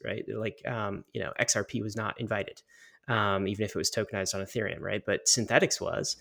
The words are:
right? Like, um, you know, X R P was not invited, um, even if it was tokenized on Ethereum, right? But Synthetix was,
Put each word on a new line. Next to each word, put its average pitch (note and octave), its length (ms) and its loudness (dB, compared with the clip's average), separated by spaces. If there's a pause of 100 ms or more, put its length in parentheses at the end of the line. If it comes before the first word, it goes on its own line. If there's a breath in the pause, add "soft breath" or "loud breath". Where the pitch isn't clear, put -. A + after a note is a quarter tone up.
right? G#2+ 220 -4
Like, A2 400 -4
um, G#2+ 460 -2
you A#2 80 -4
know, - 160 -4
X - 180 2
R G#2 80 2
P A2+ 180 -4
was G#2+ 140 -4
not G#2+ 240 -4
invited, G#2 420 -4 (460 soft breath)
um, G2+ 400 4
even G#2 180 0
if G2 60 -2
it - 60 -6
was - 140 0
tokenized G2+ 440 -2
on F#2+ 60 -2
Ethereum, G2 380 -2
right? G#2 260 -2
But G2 200 0
Synthetix B2 560 4
was, - 400 -2